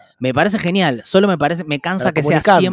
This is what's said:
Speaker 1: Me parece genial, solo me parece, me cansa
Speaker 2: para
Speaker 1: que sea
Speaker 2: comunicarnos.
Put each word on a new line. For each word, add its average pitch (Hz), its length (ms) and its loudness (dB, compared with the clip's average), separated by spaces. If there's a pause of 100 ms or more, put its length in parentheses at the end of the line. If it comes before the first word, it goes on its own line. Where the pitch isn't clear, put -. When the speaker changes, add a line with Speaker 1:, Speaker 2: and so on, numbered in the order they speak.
(200)
Speaker 1:
Me 127 120 -2
parece 208 260 0
genial, 170 460 -2
solo 196 240 2
me 180 100 0
parece, 165 260 -2
me 147 160 -6
cansa 185 260 -4
Speaker 2:
para 165 80 -2
Speaker 1:
que 156 80 0
sea 151 180 2
Speaker 2:
comunicarnos. 190 200 4 (120)